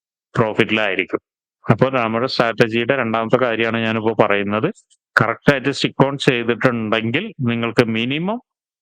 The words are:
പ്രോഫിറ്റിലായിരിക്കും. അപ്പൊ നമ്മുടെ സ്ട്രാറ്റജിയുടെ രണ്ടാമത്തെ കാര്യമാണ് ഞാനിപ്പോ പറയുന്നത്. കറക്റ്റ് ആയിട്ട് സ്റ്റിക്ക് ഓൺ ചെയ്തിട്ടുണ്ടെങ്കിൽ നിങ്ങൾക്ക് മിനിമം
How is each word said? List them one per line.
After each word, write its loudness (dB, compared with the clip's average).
പ്രോഫിറ്റിലായിരിക്കും. 0
അപ്പൊ 2
നമ്മുടെ 0
സ്ട്രാറ്റജിയുടെ 0
രണ്ടാമത്തെ 0
കാര്യമാണ് 0
ഞാനിപ്പോ -2
പറയുന്നത്. 0
കറക്റ്റ് 2
ആയിട്ട് -2
സ്റ്റിക്ക് 0
ഓൺ -4
ചെയ്തിട്ടുണ്ടെങ്കിൽ 0
നിങ്ങൾക്ക് 0
മിനിമം -4